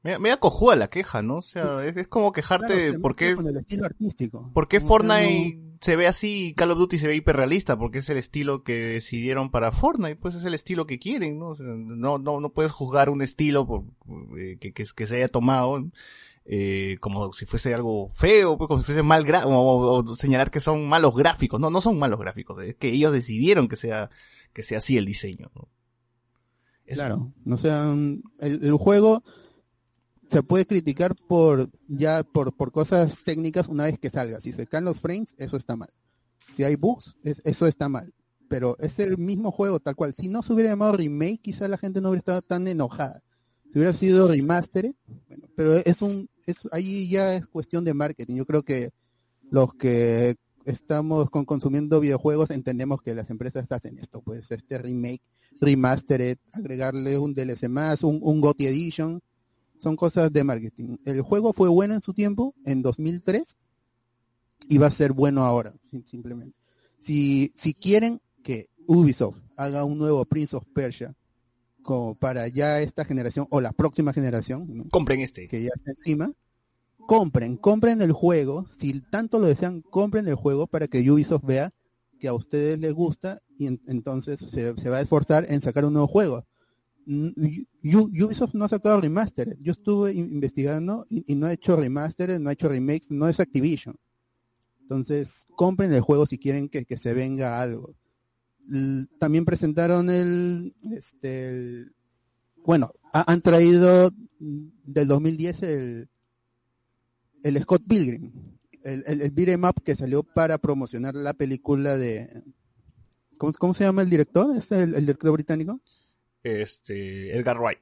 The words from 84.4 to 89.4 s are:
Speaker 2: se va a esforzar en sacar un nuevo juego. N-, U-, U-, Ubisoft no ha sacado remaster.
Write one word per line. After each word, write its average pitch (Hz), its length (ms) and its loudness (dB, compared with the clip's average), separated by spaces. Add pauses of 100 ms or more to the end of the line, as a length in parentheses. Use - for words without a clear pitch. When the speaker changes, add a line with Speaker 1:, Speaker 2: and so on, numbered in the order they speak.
Speaker 2:
se 123 120 -6
va 127 100 0
a - 20 -2
esforzar 151 480 2
en 143 120 0
sacar 139 240 0
un 147 100 2
nuevo 147 120 4
juego. 143 400 0 (580)
N-, 147 300 -4 (480)
U-, 156 160 4
U-, 214 280 2
Ubisoft 226 280 -4
no 208 100 0
ha 208 40 -2
sacado 208 320 2
remaster. 160 600 -2